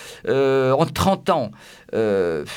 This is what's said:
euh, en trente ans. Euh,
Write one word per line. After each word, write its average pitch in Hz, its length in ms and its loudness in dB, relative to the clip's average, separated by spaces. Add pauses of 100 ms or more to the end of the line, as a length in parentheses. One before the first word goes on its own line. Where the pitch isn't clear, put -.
(280)
euh, 135 440 2
en 151 140 2
trente 190 440 0
ans. 135 200 0 (440)
Euh, 92 500 0 (120)